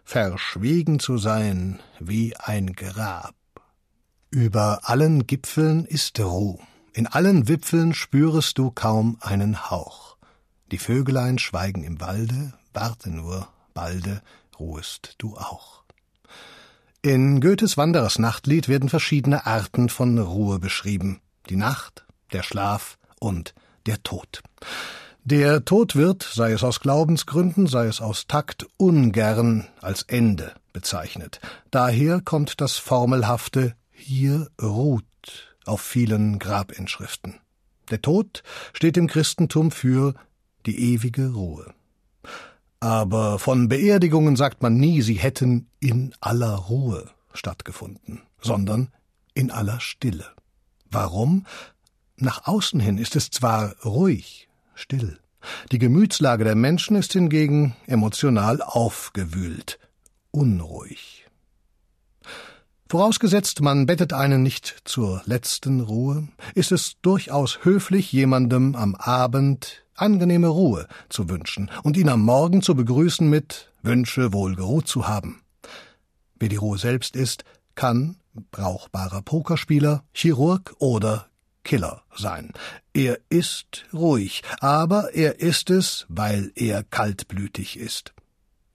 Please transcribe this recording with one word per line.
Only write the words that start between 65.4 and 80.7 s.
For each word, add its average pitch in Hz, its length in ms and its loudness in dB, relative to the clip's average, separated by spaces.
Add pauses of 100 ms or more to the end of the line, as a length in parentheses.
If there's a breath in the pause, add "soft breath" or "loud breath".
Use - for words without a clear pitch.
Ruhe, 131 480 -2 (260 loud breath)
ist - 180 2
es - 300 -2
durchaus 143 600 0
höflich, 190 500 2
jemandem 131 640 4
am 107 200 -2
Abend 127 920 0 (100)
angenehme 175 540 4
Ruhe 151 400 2 (220 loud breath)
zu 92 180 -4
wünschen 90 420 -6 (120 loud breath)
und 151 160 2
ihn 160 100 4
am 117 140 4
Morgen 151 400 4
zu 175 120 2
begrüßen 135 540 2
mit - 420 0 (120)
"Wünsche, 120 500 0
wohl 95 240 -2
geruht 107 320 -2
zu 120 180 -2
haben". - 360 -6 (960 loud breath)
Wer 110 100 -2
die 101 80 -2
Ruhe 101 220 -4
selbst 120 360 -4
ist, 127 300 -4 (300 soft breath)
kann 131 420 0 (360)
brauchbarer 95 680 -6
Pokerspieler, 147 800 0 (120)
Chirurg 170 640 0